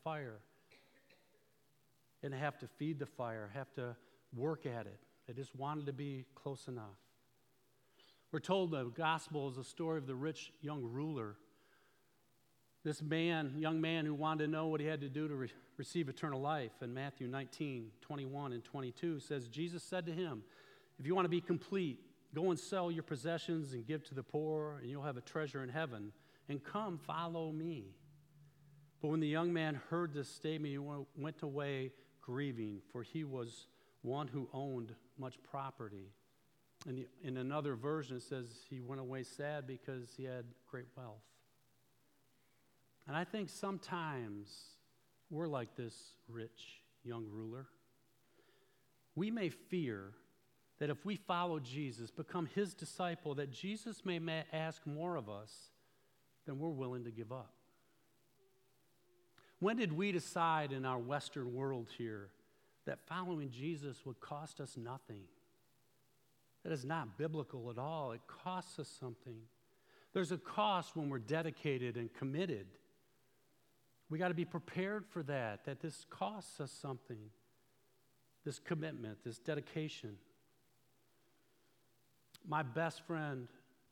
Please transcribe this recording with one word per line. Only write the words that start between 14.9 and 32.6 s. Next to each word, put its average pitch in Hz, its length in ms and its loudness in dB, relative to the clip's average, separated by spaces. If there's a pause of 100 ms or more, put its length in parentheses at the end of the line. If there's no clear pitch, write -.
to 143 80 -2
do 151 180 0
to 147 60 0
re-, 131 180 -2 (240)
receive 147 320 2
eternal 135 320 0
life 139 400 2
in 120 140 -2
Matthew 135 320 -2
nineteen, 131 640 -2 (100)
twenty-one 139 520 -2
and 117 120 -2
twenty-two 139 560 0
says, 127 280 -2
Jesus 165 340 -2
said 185 240 0
to 170 60 0
him, 160 320 0 (540)
"If 135 80 -4
you 165 80 6
want 185 100 10
to 170 60 6
be 175 100 8
complete, 170 580 2 (340)
go 170 180 6
and 165 80 6
sell 180 340 2
your 160 100 0
possessions 156 720 2
and 120 120 -2
give 151 200 0
to - 100 -12
the 131 80 -2
poor, 151 580 0
and 123 80 -6
you'll 139 140 -4
have 143 140 0
a 120 60 -6
treasure 143 420 0
in 127 40 -2
heaven. 120 440 0 (360)
And 143 140 0
come, 202 360 0
follow 165 520 0
me." 156 460 -2 (1040)
But 156 80 2
when 156 100 6
the 160 80 6
young 165 260 6
man 156 280 4 (100)
heard 165 240 2
this 139 140 -2
statement, 156 420 0
he 139 80 -2
wa-, 143 280 -4 (100)
went 156 260 -2
away 139 500 0 (280)
grieving, 117 640 0 (100)